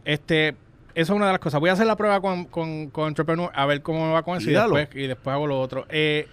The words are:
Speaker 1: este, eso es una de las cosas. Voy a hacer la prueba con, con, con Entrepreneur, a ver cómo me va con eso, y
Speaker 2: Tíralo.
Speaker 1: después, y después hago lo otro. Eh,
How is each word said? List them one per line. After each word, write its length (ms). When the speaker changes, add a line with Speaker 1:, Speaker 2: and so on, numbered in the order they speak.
Speaker 1:
este, 440
eso 60
es 240
una 80
de 60
las 100
cosas. 180
Voy 120
a 20
hacer 140
la 80
prueba 260
con, 240
con, 460
con 160
Entrepreneur, 480
a 100
ver 160
cómo 240
me 80
va 80
con 160
eso, 60
y 60
Speaker 2:
Tíralo. 260
Speaker 1:
después, 280
y 40
después 260
hago 140
lo 120
otro. 300
Eh, 440